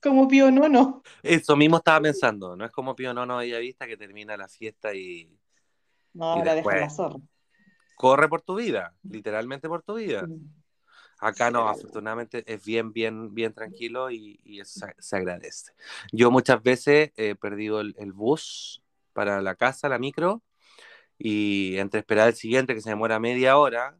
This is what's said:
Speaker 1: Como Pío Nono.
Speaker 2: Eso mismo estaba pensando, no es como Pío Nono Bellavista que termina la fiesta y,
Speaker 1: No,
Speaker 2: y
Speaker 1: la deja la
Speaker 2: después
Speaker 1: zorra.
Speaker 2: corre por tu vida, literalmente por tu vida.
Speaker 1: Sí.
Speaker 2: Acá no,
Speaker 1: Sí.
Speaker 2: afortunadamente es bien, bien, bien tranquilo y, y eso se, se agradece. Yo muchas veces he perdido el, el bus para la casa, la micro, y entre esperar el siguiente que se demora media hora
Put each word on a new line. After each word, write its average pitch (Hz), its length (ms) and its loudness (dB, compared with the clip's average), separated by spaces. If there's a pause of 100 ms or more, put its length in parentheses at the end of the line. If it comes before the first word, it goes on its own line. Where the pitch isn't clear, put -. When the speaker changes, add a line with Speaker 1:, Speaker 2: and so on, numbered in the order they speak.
Speaker 1:
Como 269 260 6
Pío 269 240 8
Nono. 269 520 4 (200)
Speaker 2:
Eso 147 320 4
mismo 151 220 6
estaba 156 240 4
pensando, 107 540 -2
no 98 100 -10
es 117 60 -12
como 131 240 -8
Pío 127 180 -8
Nono 123 240 -6
Bellavista 120 500 -8
que 113 100 -14
termina 104 400 -16
la 98 100 -16
fiesta 110 460 -12
y, 92 360 -14 (840)
Speaker 1:
No, 165 220 -4
Speaker 2:
y 170 80 -2
Speaker 1:
la 160 120 2
deja 127 200 0
la 151 140 -2
Speaker 2:
después - 0 -
Speaker 1:
zorra. 151 300 -8 (760)
Speaker 2:
corre 135 340 4
por 156 120 -6
tu 185 140 -8
vida, 117 400 -6 (140)
literalmente 113 580 -10
por 165 160 -8
tu 208 120 -12
vida. 175 300 -6
Speaker 1:
Sí. 165 140 -14 (800)
Speaker 2:
Acá 110 320 -2
no, 117 160 0
Speaker 1:
Sí. - 20 0
Speaker 2:
afortunadamente 110 840 -10
es 107 140 -12
bien, 110 280 -4
bien, 110 420 -6
bien 113 180 -4
tranquilo 117 580 -10
y, 107 320 -16
y 101 180 -20
eso 101 260 -18
se, - 120 -18
se - 180 -8
agradece. 90 560 -10 (380)
Yo 120 200 4
muchas 127 320 4
veces 143 540 2
he 104 180 -4
perdido 107 460 -6
el, 104 180 -8
el 101 140 -12
bus - 680 -6 (300)
para 101 280 -2
la 95 140 -4
casa, 135 340 -2
la 127 100 -2
micro, 156 440 -4 (720)
y 101 600 -2
entre 98 240 -4
esperar 110 280 6
el 117 60 -2
siguiente 127 400 0
que 110 60 -10
se 110 100 -10
demora 110 280 -2
media 127 380 4
hora 131 420 0